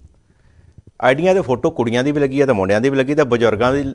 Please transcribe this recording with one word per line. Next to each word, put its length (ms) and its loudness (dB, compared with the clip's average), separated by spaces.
ਆਈਡੀਆਂ 320 2
ਦੇ 60 0
ਫੋਟੋ 300 -2
ਕੁੜੀਆਂ 340 -2
ਦੀ 80 0
ਵੀ 80 -4
ਲੱਗੀ 200 0
ਆ 60 2
ਤੇ 60 4
ਮੁੰਡਿਆਂ 280 0
ਦੀ 100 0
ਵੀ 60 -2
ਲੱਗੀ, 180 0
ਤੇ 100 2
ਬਜ਼ੁਰਗਾਂ 480 0
ਦੀ 220 -4